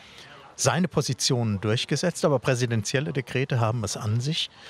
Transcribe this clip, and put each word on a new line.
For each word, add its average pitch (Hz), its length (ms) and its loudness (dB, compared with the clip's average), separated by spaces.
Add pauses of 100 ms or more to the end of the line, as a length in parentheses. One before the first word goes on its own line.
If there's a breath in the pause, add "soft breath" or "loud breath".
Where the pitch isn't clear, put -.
(560 loud breath)
seine 147 320 2
Positionen 120 720 0
durchgesetzt, 117 640 0
aber 151 140 4
präsidentielle 127 760 0
Dekrete 131 460 -2
haben 117 240 2
es 98 140 -4
an 120 240 0
sich, 147 300 -4 (180 loud breath)